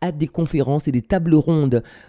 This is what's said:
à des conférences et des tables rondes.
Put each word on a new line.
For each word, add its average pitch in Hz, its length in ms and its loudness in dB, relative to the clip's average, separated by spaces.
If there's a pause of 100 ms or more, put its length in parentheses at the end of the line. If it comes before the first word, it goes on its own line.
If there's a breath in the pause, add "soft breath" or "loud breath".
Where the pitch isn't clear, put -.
à 175 120 -4
des 147 160 -4
conférences 147 580 -2
et 143 60 -2
des 123 100 0
tables 170 320 0
rondes. 143 480 2 (260 loud breath)